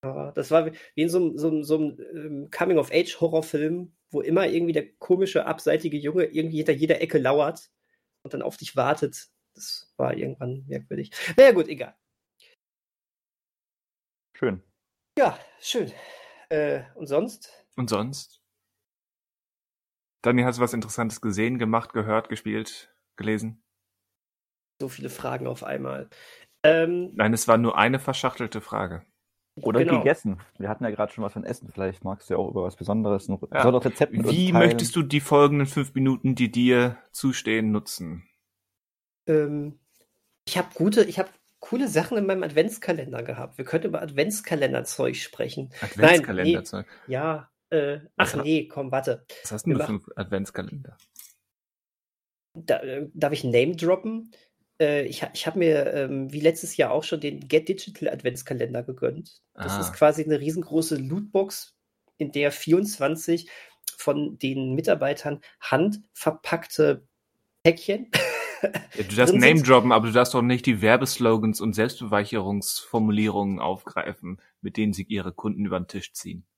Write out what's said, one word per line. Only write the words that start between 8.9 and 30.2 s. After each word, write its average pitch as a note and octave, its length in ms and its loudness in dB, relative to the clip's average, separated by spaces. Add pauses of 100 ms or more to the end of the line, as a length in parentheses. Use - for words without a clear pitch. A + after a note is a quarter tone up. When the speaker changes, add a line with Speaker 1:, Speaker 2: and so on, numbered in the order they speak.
Speaker 1:
Das - 420 -14
war C3 180 -2
irgendwann C3+ 520 -8
merkwürdig. C#3 440 -10 (240)
Na C4 100 10
ja, C4 60 10
gut, E3+ 160 2
egal. B2+ 280 -12 (2500)
Speaker 2:
Schön. G2+ 240 -2 (560)
Speaker 1:
Ja, B3 200 2 (220)
schön. E3+ 320 -4 (580)
Äh, D3 340 -2 (100)
und D3 140 -14
sonst? E3 440 -2 (240)
Speaker 3:
Und B2 140 -4
sonst? A#2 500 -4 (1800)
Daniel, B2 240 4
hast A#2+ 140 0
du - 20 4
was A#2+ 120 0
Interessantes A2 480 -4
gesehen, A2+ 360 -2
gemacht, A2+ 360 -2
gehört, A2 360 -2
gespielt, A2 640 -8 (220)
gelesen? A2 480 -6 (1160)
Speaker 1:
So C3+ 100 -8
viele C3+ 200 -12
Fragen C3 380 -8
auf B2 160 -10
einmal. C#2 440 -8 (560)
Ähm, E3 520 4
Speaker 3:
Nein, A2 180 2
es - 140 -2
war A#2 100 8
nur A#2 220 2
eine A#2+ 200 4
verschachtelte B2 600 -4
Frage. F#2 420 -6 (520)
Speaker 2:
Oder A2 240 0
Speaker 1:
Genau. E3 180 4
Speaker 2:
gegessen. C3 420 0 (200)